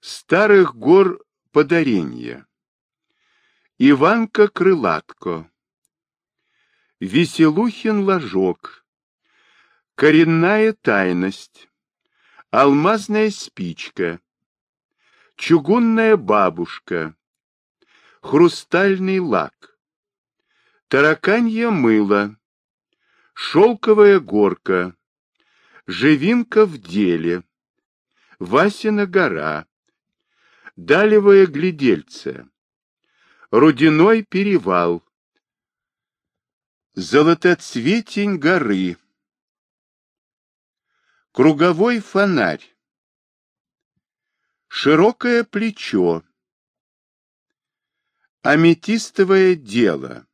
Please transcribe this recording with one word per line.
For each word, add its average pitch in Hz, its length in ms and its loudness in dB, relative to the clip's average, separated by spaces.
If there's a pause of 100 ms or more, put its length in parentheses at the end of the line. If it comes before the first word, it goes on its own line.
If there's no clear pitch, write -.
Старых 190 760 0
гор 175 460 2 (300)
подаренье. 90 920 -2 (1300)
Иванка 196 720 2
крылатко. 90 1000 -4 (1500)
Веселухин 175 1040 -2
ложок. 95 840 -6 (1080)
Коренная 165 760 2
тайность. 95 960 -4 (800)
Алмазная 208 800 0
спичка. - 920 -10 (1120)
Чугунная 220 800 0
бабушка. 87 1000 -4 (1080)
Хрустальный 185 960 -2
лак. 101 600 -8 (1120)
Тараканье 220 800 0
мыло. 107 720 0 (960)
Шелковая 208 840 2
горка. 92 800 -2 (880)
Живинка 156 800 0
в 165 140 -8
деле. 87 680 -4 (960)
Васина 202 640 -2
гора. 90 640 -4 (1120)
Далевое 196 680 4
глядельце. 131 1000 -4 (1040)
Рудяной 156 720 2
перевал. 92 840 -2 (1900)
Золотоцветень 165 1400 -2
горы. 110 580 -2 (2250)
Круговой 165 680 2
фонарь. 165 640 -2 (2000)
Широкое 226 760 0
плечо. 92 800 -4 (2250)
Аметистовое 180 1160 0
дело. 90 760 -4